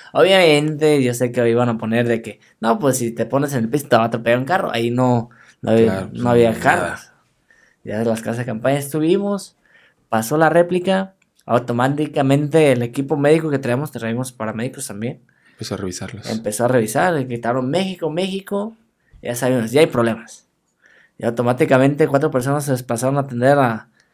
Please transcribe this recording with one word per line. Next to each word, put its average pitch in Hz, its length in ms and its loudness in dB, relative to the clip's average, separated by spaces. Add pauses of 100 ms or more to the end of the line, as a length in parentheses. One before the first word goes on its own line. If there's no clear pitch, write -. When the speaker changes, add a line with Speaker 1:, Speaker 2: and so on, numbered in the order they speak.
(120)
Speaker 1:
Obviamente, 151 920 4
yo 123 120 0
sé 123 180 -2
que 120 160 0
iban 120 200 2
a 113 100 -2
poner 117 300 0
de 113 140 0
que, - 180 -16 (200)
"No, 113 180 0
pues, 131 200 0
si 120 140 -4
te 113 140 -4
pones 139 260 -2
en 120 120 -2
el 110 60 -4
piso - 180 -4
te 120 80 4
va 113 80 4
a - 20 0
atropellar 117 340 0
un 135 40 -4
carro". 185 280 -2
Ahí 117 180 0
no, 123 400 2 (300)
no 110 100 -2
había, 113 160 6
Speaker 2:
Claro, 95 260 -2
Speaker 1:
no 120 180 -2
había 117 200 6
Speaker 2:
nada. 113 120 -6
Speaker 1:
carros. 101 480 0 (720)
Ya 104 160 -6
de 117 40 0
las 113 160 0
casas 117 180 -6
de 123 60 -4
campaña 123 340 -2
estuvimos, 180 800 -2 (520)
pasó 113 280 -2
la 160 140 4
réplica, 180 640 0 (320)
automáticamente 139 1300 2
el 120 100 0
equipo 139 340 -4
médico 151 340 2
que 139 80 0
traemos, 135 340 -4
traemos 117 400 -6
paramédicos 110 540 -8
también. 110 340 -8 (320)
Speaker 2:
Empezó - 220 -10
a 92 40 -6
revisarlos. 95 500 -10
Speaker 1:
Empezó 110 360 -4
a 123 40 4
revisar, 135 560 0
gritaron, 127 460 -4
"México, 175 400 -2
México". 196 680 -6 (460)
Ya 120 120 -6
sabemos, 123 380 0
ya 139 80 4
hay 165 60 6
problemas. 117 600 -2 (720)
Y - 80 -8
automáticamente 131 800 2
cuatro 139 240 0
personas 135 340 -2
se 139 80 -4
les 123 120 -4
pasaron 127 320 -2
a 139 40 -2
atender 135 380 2
a 113 300 0 (260)